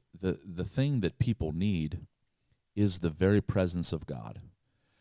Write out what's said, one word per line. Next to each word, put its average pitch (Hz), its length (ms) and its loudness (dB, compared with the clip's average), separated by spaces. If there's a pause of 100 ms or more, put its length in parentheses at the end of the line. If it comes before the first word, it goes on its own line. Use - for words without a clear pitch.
(140)
the, 90 320 -2
the 90 200 -6
thing 135 340 0
that 87 200 0
people 80 340 0
need 85 520 0 (680)
is 101 240 2
the 85 100 0
very 92 320 4
presence 87 520 0
of 73 120 -6
God. 60 340 -10 (600)